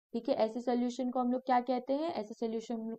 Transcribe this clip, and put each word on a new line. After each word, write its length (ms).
ठीक 160
है, 60
ऐसे 260
सॉल्यूशन 500
को 80
हम 120
लोग 140
क्या 160
कहते 320
हैं? 200
ऐसे 200
सॉल्यूशन 640